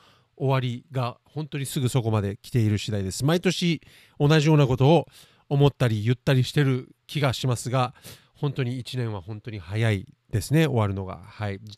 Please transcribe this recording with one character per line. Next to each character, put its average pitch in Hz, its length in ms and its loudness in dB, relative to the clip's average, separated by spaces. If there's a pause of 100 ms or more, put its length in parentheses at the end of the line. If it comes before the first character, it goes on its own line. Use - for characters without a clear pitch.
(380)
終 135 100 -2
わ 135 120 0
り 127 300 -6
が 127 360 -6
本 151 220 -10
当 147 100 -8
に 139 80 -6
す - 140 -6
ぐ 123 100 0
そ 127 100 0
こ 113 100 -2
ま 110 120 2
で 98 180 -6
来 - 100 -20
て 123 100 0
い 107 100 2
る 104 80 2
次 - 140 -8
第 101 100 -4
で 95 80 -4
す。 127 160 -4
毎 170 160 2
年 170 400 -2 (360)
同 151 220 4
じ 147 80 2
よ 160 60 6
う - 20 6
な 143 100 6
こ 120 120 0
と 131 100 6
を 156 180 4 (440)
思 143 160 4
っ 139 40 6
た - 160 0
り 110 140 0
言 113 140 2
っ - 20 -12
た - 160 -2
り 127 120 4
し - 80 -8
て 147 120 2
る 127 320 -4 (100)
気 - 140 -6
が 131 140 2
し - 120 -4
ま 123 100 0
す - 120 -8
が、 123 240 0 (480)
本 147 120 -2
当 139 100 -4
に 123 160 -4
一 127 200 -10
年 117 140 -4
は 101 80 -8
本 107 200 -12
当 120 100 -14
に 107 80 -10
早 107 320 -2
い 98 160 -2 (240)
で 107 120 -2
す 127 120 -2
ね、 160 140 4
終 123 80 -2
わ 110 100 2
る 98 80 -2
の 95 100 -6
が。 92 200 -12
は 104 260 -8
い。 98 80 -8 (200)